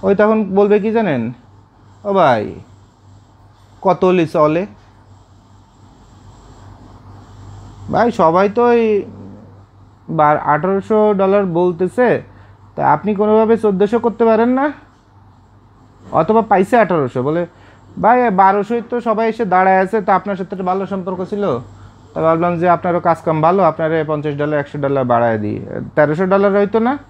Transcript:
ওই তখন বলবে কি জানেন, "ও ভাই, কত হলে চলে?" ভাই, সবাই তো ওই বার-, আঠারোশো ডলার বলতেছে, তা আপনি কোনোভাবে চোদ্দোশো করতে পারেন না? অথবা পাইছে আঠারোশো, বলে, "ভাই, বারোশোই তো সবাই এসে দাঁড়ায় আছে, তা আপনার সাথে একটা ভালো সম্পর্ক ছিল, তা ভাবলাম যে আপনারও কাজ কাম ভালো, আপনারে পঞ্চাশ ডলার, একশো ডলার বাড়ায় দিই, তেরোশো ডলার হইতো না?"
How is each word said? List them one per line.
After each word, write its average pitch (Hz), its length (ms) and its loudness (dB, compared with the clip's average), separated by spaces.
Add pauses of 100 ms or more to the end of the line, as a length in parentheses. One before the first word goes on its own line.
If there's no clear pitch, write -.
ওই 196 120 2
তখন 214 400 0
বলবে 208 240 4
কি 214 120 -2
জানেন, 143 400 -2 (720)
"ও 202 100 -4
ভাই, 135 420 2 (1300)
কত 185 240 0
হলে 180 220 2
চলে?" 156 380 0 (3250)
ভাই, 233 200 2
সবাই 180 380 2
তো 240 160 0
ওই 226 380 2 (1040)
বার-, 151 300 2
আঠারোশো 196 760 0
ডলার 196 320 2
বলতেছে, 180 760 0 (540)
তা 143 180 2
আপনি 190 220 -2
কোনোভাবে 214 420 2
চোদ্দোশো 208 420 0
করতে 233 260 -2
পারেন 226 240 2
না? 269 240 -2 (1400)
অথবা 214 300 2
পাইছে 202 360 2
আঠারোশো, 156 460 0
বলে, 165 220 -2 (560)
"ভাই, 240 300 2
বারোশোই 196 580 2
তো 240 120 -4
সবাই 226 280 -2
এসে 226 160 -4
দাঁড়ায় 190 340 2
আছে, 190 220 -2
তা 196 140 0
আপনার 196 200 -4
সাথে 185 200 -10
একটা 185 100 -8
ভালো 190 200 -4
সম্পর্ক 190 440 -8
ছিল, 196 300 -4 (540)
তা 160 80 -6
ভাবলাম 165 380 0
যে 175 100 0
আপনারও 170 300 0
কাজ 165 260 0
কাম 156 160 0
ভালো, 180 220 2
আপনারে 160 400 0
পঞ্চাশ 151 320 -4
ডলার, 147 240 -2
একশো 143 180 -8
ডলার 139 280 -2
বাড়ায় 117 320 2
দিই, 104 220 -6 (360)
তেরোশো 156 320 2
ডলার 196 280 2
হইতো 202 240 0
না?" 247 180 -2 (120)